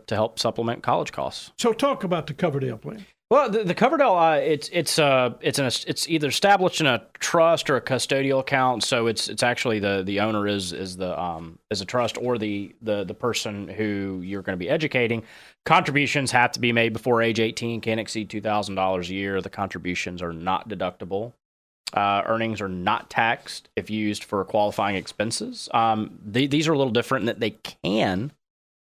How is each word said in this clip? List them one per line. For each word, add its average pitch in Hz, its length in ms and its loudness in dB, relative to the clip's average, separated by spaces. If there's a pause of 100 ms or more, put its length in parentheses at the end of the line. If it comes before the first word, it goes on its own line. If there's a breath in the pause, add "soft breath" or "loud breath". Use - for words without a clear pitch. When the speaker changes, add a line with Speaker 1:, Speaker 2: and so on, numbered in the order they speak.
Speaker 1:
to 110 80 -2
help 107 240 0
supplement 117 420 -2
college 120 300 0
costs. - 480 -8
Speaker 2:
So 233 140 4
talk 269 300 0
about 175 220 -2
the - 80 -6
Coverdell 131 480 -2
plan. 202 240 -14 (240)
Speaker 1:
Well, 262 200 6
the, 214 140 0
the 175 100 0
Coverdell, 196 640 4
uh, 139 40 2
it's, 147 300 0
it's, 175 280 0
uh, 131 420 4
it's 143 160 0
an, 139 80 2
it's - 420 -2
either 156 200 0
established 185 540 4
in 156 60 4
a 117 140 4 (180)
trust 165 480 4
or 139 100 4
a 117 40 0
custodial 135 580 0
account. 127 440 2
So 117 240 2
it's, 110 200 0
it's - 140 -6
actually 120 380 2
the, 98 260 2
the 98 140 -2
owner 104 280 2
is, 98 240 -2
is 92 260 -8
the, 90 220 -4
um, 82 380 -6 (140)
is 101 100 -4
a 95 40 -8
trust 120 340 -2
or 123 180 0
the, 101 460 -4
the, 104 220 -2
the 92 100 -8
person 104 520 -4
who 98 560 -4
you're 95 200 -8
gonna 95 140 -4
be 87 120 -4
educating. 123 540 0 (420 loud breath)
Contributions 143 680 2
have 120 200 4
to - 80 -8
be 120 140 2
made 113 200 4
before 113 280 2
age 113 180 2
eighteen, 113 400 -2
can't 110 200 -2
exceed 107 300 -6
two 107 120 -8
thousand 104 340 -2
dollars 95 340 0
a 92 40 -6
year. 98 280 -2
The 95 80 -6
contributions 90 720 -6
are 85 120 -6
not 90 340 -4
deductible. 98 640 -6 (600)
Uh, 101 320 2
earnings 113 340 -2
are 101 80 -4
not 92 420 -2
taxed - 680 -2
if 98 120 -4
used 107 360 -2
for 98 180 -2
qualifying 101 540 0
expenses. - 760 -6
Um, 113 500 0
the, 120 240 0
these 147 200 0
are 165 60 2
a 147 40 0
little 135 140 2
different 120 320 0
in 113 40 0
that 113 120 -2
they 110 120 -2
can 143 840 -2 (500)